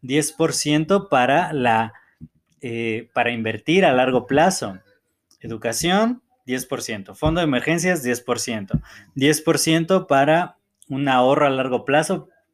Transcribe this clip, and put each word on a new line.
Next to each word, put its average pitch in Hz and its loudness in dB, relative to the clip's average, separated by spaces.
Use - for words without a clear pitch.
diez 143 -2
por 160 -2
ciento 156 0
para 143 2
la, 113 0
eh, 117 -6
para 120 0
invertir 113 0
a 160 4
largo 127 2
plazo. 135 0
Educación, 170 -2
diez 127 -6
por - -6
ciento. 101 -10
Fondo 160 -2
de 165 0
emergencias, 160 0
diez 120 -2
por 117 -4
ciento. 107 -6
Diez 151 2
por 165 0
ciento 165 0
para 156 2
un 135 -4
ahorro 131 4
a 143 4
largo 131 -2
plazo, 156 0